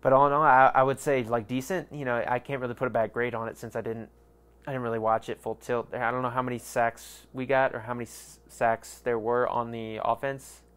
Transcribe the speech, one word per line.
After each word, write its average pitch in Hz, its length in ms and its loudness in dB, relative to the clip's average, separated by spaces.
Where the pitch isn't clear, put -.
but 135 120 4
all 139 140 8
in 143 60 4
all, 147 100 2
I, 131 320 8
I 131 80 6
would 135 180 0
say, 135 240 0
like, 113 240 -2
decent. 131 440 -4
You 143 120 -10
know, 120 220 -2
I 123 120 -2
can't 135 220 -6
really 120 140 -6
put 131 120 -4
a 120 40 -2
bad 110 220 -2
grade 120 220 -4
on 113 140 -6
it 107 80 -12
since 113 180 -14
I 117 60 -4
didn't, 113 280 -8
I 143 60 -8
didn't 127 100 -6
really 113 160 -2
watch 110 300 0
it 117 120 -8
full 113 160 -8
tilt. - 380 -6
I 120 160 -2
don't 127 120 -4
know 123 80 -2
how 127 120 -2
many 123 160 -4
sacks - 720 -4
we 131 140 -8
got 131 280 2
or 120 60 -6
how 117 140 -8
many 120 100 -8
s-, - 340 -20
sacks - 500 -2
there 120 200 -2
were 120 300 0
on 117 220 -4
the 110 340 -8
offense. 135 580 -4